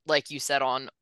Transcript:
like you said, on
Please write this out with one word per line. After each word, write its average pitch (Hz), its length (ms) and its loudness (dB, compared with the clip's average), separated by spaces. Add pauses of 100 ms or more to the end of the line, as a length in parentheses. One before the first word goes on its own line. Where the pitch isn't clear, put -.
like 151 240 2
you 147 100 -10
said, 139 220 0
on 131 280 -2 (120)